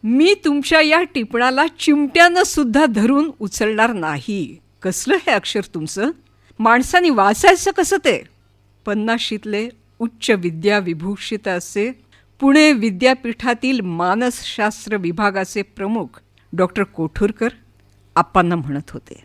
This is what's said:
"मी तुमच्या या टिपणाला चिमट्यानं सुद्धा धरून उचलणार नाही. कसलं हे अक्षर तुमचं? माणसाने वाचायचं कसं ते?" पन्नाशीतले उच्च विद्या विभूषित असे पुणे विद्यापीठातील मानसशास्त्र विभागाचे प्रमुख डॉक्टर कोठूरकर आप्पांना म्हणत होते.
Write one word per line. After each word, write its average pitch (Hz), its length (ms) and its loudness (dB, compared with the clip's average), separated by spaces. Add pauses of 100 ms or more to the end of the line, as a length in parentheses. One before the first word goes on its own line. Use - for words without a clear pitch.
"मी 285 320 4 (100)
तुमच्या 294 360 2
या 311 220 2
टिपणाला 254 600 -2 (140)
चिमट्यानं 330 640 4
सुद्धा 285 420 0
धरून 254 540 0
उचलणार 220 540 -2
नाही. 156 640 -6 (240)
कसलं 185 340 -2
हे 339 160 -2
अक्षर 208 300 -2 (120)
तुमचं? 190 380 -4 (480)
माणसाने 254 500 4
वाचायचं 226 640 4
कसं 392 260 0
ते?" 226 260 0 (640)
पन्नाशीतले 214 840 -4 (300)
उच्च - 300 -8
विद्या 185 500 0
विभूषित 185 680 -6
असे 202 540 -6 (380)
पुणे 294 340 6
विद्यापीठातील 240 1080 0
मानसशास्त्र 208 1160 -4
विभागाचे 190 640 -2
प्रमुख 202 600 -8 (320)
डॉक्टर 185 300 0
कोठूरकर 202 680 -4 (680)
आप्पांना 175 400 2
म्हणत 143 340 -8
होते. - 360 -20